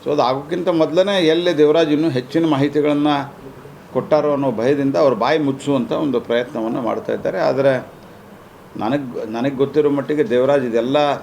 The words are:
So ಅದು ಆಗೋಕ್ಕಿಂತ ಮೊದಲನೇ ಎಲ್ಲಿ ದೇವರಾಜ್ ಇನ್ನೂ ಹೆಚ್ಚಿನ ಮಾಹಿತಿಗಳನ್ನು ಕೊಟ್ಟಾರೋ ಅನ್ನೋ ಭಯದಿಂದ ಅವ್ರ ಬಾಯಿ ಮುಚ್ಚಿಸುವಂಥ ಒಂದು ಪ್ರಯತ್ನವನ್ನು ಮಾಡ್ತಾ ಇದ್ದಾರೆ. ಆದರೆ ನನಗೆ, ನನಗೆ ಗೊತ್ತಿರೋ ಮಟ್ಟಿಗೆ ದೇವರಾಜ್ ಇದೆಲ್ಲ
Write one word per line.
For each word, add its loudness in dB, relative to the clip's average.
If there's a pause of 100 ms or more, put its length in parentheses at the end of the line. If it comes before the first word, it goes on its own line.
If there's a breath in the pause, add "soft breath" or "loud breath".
So -2
ಅದು 2
ಆಗೋಕ್ಕಿಂತ -2
ಮೊದಲನೇ 2
ಎಲ್ಲಿ 2
ದೇವರಾಜ್ 4
ಇನ್ನೂ 2
ಹೆಚ್ಚಿನ -2
ಮಾಹಿತಿಗಳನ್ನು 0 (600)
ಕೊಟ್ಟಾರೋ 2
ಅನ್ನೋ 0
ಭಯದಿಂದ 0
ಅವ್ರ 4
ಬಾಯಿ 2
ಮುಚ್ಚಿಸುವಂಥ -2
ಒಂದು -2
ಪ್ರಯತ್ನವನ್ನು -4
ಮಾಡ್ತಾ -4
ಇದ್ದಾರೆ. -4
ಆದರೆ 0 (920)
ನನಗೆ, -4
ನನಗೆ -4
ಗೊತ್ತಿರೋ 0
ಮಟ್ಟಿಗೆ -2
ದೇವರಾಜ್ 2
ಇದೆಲ್ಲ 0 (260)